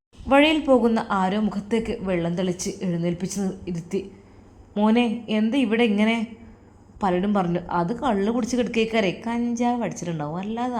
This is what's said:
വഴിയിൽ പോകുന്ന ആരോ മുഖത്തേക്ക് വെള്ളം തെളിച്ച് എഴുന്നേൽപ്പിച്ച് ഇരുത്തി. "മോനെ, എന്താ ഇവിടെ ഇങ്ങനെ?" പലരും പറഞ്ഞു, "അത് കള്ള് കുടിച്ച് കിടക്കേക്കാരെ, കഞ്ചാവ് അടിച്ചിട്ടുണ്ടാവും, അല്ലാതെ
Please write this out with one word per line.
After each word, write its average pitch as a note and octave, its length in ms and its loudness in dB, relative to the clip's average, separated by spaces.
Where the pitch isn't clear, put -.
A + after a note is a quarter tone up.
വഴിയിൽ D4 460 6
പോകുന്ന A#3 360 4
ആരോ F#3+ 300 2
മുഖത്തേക്ക് G#3+ 600 -2
വെള്ളം F3 360 0
തെളിച്ച് F#3 340 -2
എഴുന്നേൽപ്പിച്ച് F3 600 -2
ഇരുത്തി. E3+ 300 -4
"മോനെ, A3 300 4
എന്താ A3 200 0
ഇവിടെ A#3 260 2
ഇങ്ങനെ?" G#3+ 320 2
പലരും F#3+ 320 0
പറഞ്ഞു, F3 260 0
"അത് F3 220 0
കള്ള് G#3 320 0
കുടിച്ച് B3 240 -2
കിടക്കേക്കാരെ, A3+ 540 0
കഞ്ചാവ് A#3+ 580 -2
അടിച്ചിട്ടുണ്ടാവും, E3 580 -6
അല്ലാതെ A#3+ 380 -6